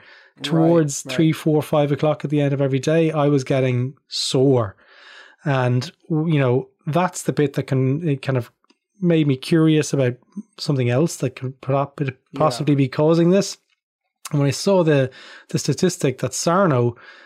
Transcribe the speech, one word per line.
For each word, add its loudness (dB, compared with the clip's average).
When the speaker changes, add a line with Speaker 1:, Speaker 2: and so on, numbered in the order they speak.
Speaker 1:
Right, -12
Speaker 2:
Towards 2
Speaker 1:
right. -8
Speaker 2:
three, 4
four, 0
five 0
o'clock -2
at -8
the 0
end 0
of -2
every 0
day, 0
I 0
was 2
getting -2
sore. 0
And, 0
w-, 0
you 2
know, 0
that's -2
the -4
bit -2
that -4
can, -2
it -2
kind -4
of -6
made 2
me 0
curious 2
about 0
something -2
else 0
that -6
could -12
pro-, -2
Speaker 1:
Yeah. -4
Speaker 2:
possibly 0
be 2
causing 2
this. 0
And 0
when 2
I 0
saw 2
the, 2
the -4
statistic -2
that -6
Sarno 0